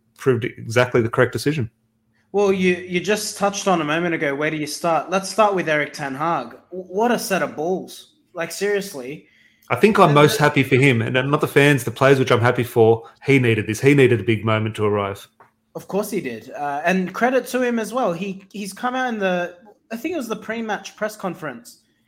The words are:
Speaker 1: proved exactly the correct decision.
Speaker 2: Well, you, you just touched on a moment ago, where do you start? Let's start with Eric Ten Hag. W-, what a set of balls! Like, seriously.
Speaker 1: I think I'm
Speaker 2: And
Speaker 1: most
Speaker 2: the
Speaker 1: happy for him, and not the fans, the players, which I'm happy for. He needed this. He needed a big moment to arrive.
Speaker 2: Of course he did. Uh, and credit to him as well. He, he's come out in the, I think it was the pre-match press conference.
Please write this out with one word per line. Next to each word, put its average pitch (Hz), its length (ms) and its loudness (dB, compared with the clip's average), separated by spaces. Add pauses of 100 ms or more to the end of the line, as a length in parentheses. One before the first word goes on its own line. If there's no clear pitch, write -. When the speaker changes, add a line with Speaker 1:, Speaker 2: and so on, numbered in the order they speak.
(180)
Speaker 1:
proved 117 280 0
exactly 120 560 0
the 110 80 -2
correct 120 240 2
decision. 143 360 -4 (640)
Speaker 2:
Well, 196 220 2
you, 185 220 2
you 180 240 -6
just 208 380 -4
touched 202 300 -2
on 175 140 2
a - 20 -2
moment 165 300 -2
ago, 151 220 -2
where 151 160 -2
do 156 60 -6
you 147 100 -6
start? 160 420 -2
Let's 185 200 -4
start 208 260 2
with 165 120 -2
Eric 147 260 -2
Ten 139 220 -10
Hag. 143 360 -4 (200)
W-, 180 120 -12
what 196 280 -2
a - 80 0
set 175 220 -2
of 135 140 -4
balls! 156 600 -8 (180)
Like, 170 180 -8
seriously. 185 760 -6 (420)
Speaker 1:
I 127 60 2
think 208 240 4
I'm 170 100 8
Speaker 2:
And 143 60 4
Speaker 1:
most 147 220 6
Speaker 2:
the 151 60 2
Speaker 1:
happy 143 200 4
for 135 120 2
him, 127 260 4
and 123 120 -4
not 139 280 0
the 156 60 0
fans, 143 360 4
the 117 80 -4
players, 135 280 4
which 123 120 0
I'm 120 80 6
happy 120 240 2
for. 113 400 4 (220)
He 139 120 4
needed 113 300 2
this. 107 140 -6
He 143 140 6
needed 120 260 6
a - 20 -10
big 110 220 -2
moment 110 320 0
to 107 80 0
arrive. 101 420 -2 (480)
Speaker 2:
Of 160 120 -14
course 208 220 -6
he 202 100 -6
did. 117 320 -10
Uh, 143 320 -8
and 185 300 -2
credit 254 340 0
to 254 140 -4
him 240 180 -2
as 208 140 -6
well. 240 180 -2
He, 185 400 -8
he's 196 220 -12
come 247 220 -6
out 254 120 -4
in 220 120 -6
the, 180 380 -4 (340)
I 233 60 -8
think 320 160 -6
it 339 40 -6
was 247 100 -8
the 214 80 -6
pre-match 220 600 -10
press 214 200 -8
conference. 156 640 -12 (260)